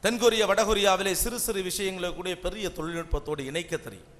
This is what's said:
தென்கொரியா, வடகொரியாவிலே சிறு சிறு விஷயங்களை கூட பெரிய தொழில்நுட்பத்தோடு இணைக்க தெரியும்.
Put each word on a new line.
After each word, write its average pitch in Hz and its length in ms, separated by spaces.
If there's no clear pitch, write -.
தென்கொரியா, 220 480
வடகொரியாவிலே 196 720
சிறு 240 140
சிறு 202 120
விஷயங்களை 185 400
கூட 180 180
பெரிய 190 220
தொழில்நுட்பத்தோடு 160 720
இணைக்க 165 260
தெரியும். 101 320